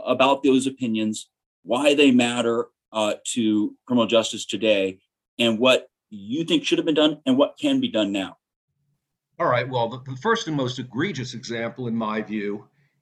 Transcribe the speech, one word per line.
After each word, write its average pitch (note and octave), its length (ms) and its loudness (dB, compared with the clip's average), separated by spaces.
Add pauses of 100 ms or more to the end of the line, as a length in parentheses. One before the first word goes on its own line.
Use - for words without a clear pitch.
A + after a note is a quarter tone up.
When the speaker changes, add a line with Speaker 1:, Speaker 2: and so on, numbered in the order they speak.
Speaker 1:
about C3 380 2
those C3 240 4
opinions, A2 640 -4 (320)
why C#3+ 320 2
they C#3+ 160 6
matter, A#2+ 560 2 (260)
uh, G#2+ 220 0 (180)
to G#2+ 420 0 (120)
criminal A#2+ 200 2
justice A2 380 0
today, G2 540 0 (400)
and A#2 200 2
what B2 300 2 (220)
you A2 340 -6
think F3+ 220 0
should E3+ 120 0
have E3 60 -2
been D#3 100 0
done D#3 300 2
and C3 140 2
what - 200 2
can C3+ 220 0
be A#2+ 80 -2
done G2+ 240 -2
now? F#2 240 -6 (1040)
Speaker 2:
All E3+ 60 0
right. B2 200 0
Well, A#2+ 220 -2
the, C3 160 -12
the C3 120 -12
first A3 320 -2
and D#3 80 -2
most B2 220 -4
egregious C3 540 -6
example, A#2 560 -8
in A2+ 80 -4
my A2 240 -4
view, G#2 460 -6 (340)